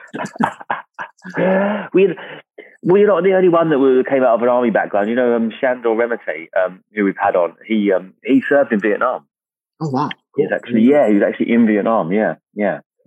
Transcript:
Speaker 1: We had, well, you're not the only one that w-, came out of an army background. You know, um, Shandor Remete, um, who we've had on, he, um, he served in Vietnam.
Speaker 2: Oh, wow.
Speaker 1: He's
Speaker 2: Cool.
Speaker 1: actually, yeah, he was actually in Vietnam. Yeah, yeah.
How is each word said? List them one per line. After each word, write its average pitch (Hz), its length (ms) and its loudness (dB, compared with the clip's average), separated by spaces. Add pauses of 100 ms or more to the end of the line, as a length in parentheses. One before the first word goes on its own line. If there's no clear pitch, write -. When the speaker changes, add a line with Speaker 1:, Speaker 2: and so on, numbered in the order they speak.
(1900)
Speaker 1:
We 185 100 4
had, 175 140 0 (640)
well, 180 160 2
you're 202 100 4
not 175 160 2
the 190 100 2
only 185 160 4
one 165 200 2
that 151 60 2
w-, 131 280 4
came 131 200 0
out 120 120 4
of 110 60 -4
an 123 80 2
army 123 220 2
background. 101 380 -2
You 117 60 -4
know, 123 200 0
um, 113 160 -2 (100)
Shandor 123 280 -2
Remete, 110 580 -4 (100)
um, 92 260 -4 (100)
who 104 120 -2
we've 95 120 -2
had 98 180 -2
on, 85 200 0 (100)
he, 104 280 0
um, 92 200 -4 (100)
he 131 260 2
served 117 240 2
in 104 60 0
Vietnam. 104 460 -4 (560)
Speaker 2:
Oh, 156 80 -6
wow. 135 200 -4 (260)
Speaker 1:
He's - 140 0
Speaker 2:
Cool. 104 60 -2
Speaker 1:
actually, 110 260 -2
yeah, 131 260 6
he 107 60 4
was 101 100 2
actually 104 300 -2
in 117 140 4
Vietnam. 104 440 0
Yeah, 98 240 0 (200)
yeah. 95 240 -4 (280)